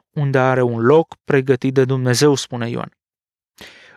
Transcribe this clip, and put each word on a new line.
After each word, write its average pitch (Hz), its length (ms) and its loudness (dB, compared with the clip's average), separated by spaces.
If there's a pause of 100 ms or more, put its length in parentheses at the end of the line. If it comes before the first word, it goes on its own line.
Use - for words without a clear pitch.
(140)
unde 139 240 -2
are 127 240 0
un 120 200 -2
loc 151 420 2
pregătit 135 500 -2
de 131 120 2
Dumnezeu”, 127 500 0
spune 120 340 -8
Ioan. 120 220 -10 (1040)